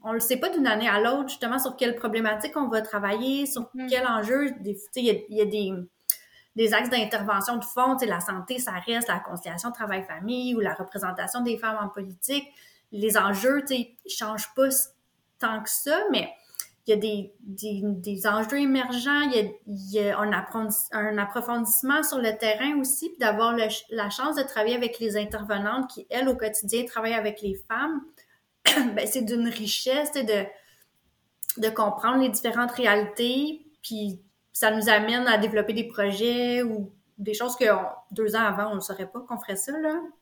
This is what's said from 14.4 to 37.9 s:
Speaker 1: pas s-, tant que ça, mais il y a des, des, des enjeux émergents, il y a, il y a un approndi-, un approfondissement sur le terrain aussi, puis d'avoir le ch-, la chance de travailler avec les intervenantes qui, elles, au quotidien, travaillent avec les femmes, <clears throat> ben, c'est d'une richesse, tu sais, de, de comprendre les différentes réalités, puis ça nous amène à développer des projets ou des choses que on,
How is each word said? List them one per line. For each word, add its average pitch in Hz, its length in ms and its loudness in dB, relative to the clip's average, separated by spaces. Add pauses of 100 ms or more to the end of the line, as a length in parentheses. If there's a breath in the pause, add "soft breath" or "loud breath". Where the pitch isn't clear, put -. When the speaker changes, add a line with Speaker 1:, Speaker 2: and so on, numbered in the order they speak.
Speaker 1:
pas 269 140 4
s-, - 260 0 (440)
tant 220 240 -2
que 214 60 -8
ça, 311 300 0 (120)
mais 220 200 0 (560 loud breath)
il 226 40 -2
y - 20 8
a 214 40 6
des, 208 440 -4
des, 202 420 -8
des 202 460 -2
enjeux 220 320 0
émergents, 269 640 2
il 269 100 2
y 233 80 4
a, 190 100 -2 (160)
il 196 260 -8
y 208 160 2
a - 120 0
un 208 120 2
approndi-, 208 600 -2
un 214 260 -2
approfondissement 240 880 0
sur 302 140 -2
le 220 200 0
terrain 247 400 0
aussi, 262 320 -2
puis - 80 -18
d'avoir 226 340 2
le 233 100 2
ch-, 214 280 -2
la 214 180 -2
chance 285 280 -2
de 277 60 0
travailler 233 340 0
avec 233 240 -2
les 214 160 0
intervenantes 208 760 -2
qui, - 200 -14
elles, 262 180 2
au 247 80 2
quotidien, 220 480 -2
travaillent 226 300 -2
avec 208 280 -2
les 196 120 -2 (140)
femmes, 277 340 -2 (640 loud breath)
<clears throat> 247 300 4
ben, - 120 0
c'est 247 160 0
d'une 233 260 0
richesse, 262 640 -2
tu 285 80 -2
sais, 240 40 0 (1300 loud breath)
de, 233 40 -8
de 220 100 2
comprendre 220 520 2
les 254 60 4
différentes 240 420 0
réalités, 247 960 2 (160)
puis 208 400 -6 (300)
ça 220 180 2
nous 214 180 2
amène 226 380 4
à 220 120 6
développer 214 340 2
des 226 160 -2
projets 240 760 0
ou 214 300 -4 (260)
des 208 160 -2
choses 240 220 -2
que 220 140 4
on, 190 140 4 (280)